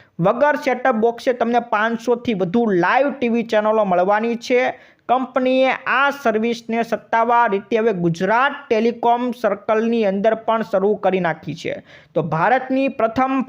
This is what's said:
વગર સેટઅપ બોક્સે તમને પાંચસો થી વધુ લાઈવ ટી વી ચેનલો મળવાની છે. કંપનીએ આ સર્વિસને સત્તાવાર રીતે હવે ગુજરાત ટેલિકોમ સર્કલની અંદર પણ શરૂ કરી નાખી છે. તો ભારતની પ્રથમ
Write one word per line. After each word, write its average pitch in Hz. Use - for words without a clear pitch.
વગર 262
સેટઅપ 254
બોક્સે 233
તમને 233
પાંચસો 226
થી 233
વધુ 190
લાઈવ 262
ટી 240
વી 233
ચેનલો 214
મળવાની 208
છે. 254
કંપનીએ 254
આ 277
સર્વિસને 226
સત્તાવાર 233
રીતે 208
હવે 220
ગુજરાત 208
ટેલિકોમ 233
સર્કલની 220
અંદર 202
પણ 226
શરૂ 196
કરી 185
નાખી 160
છે. -
તો 160
ભારતની 262
પ્રથમ 262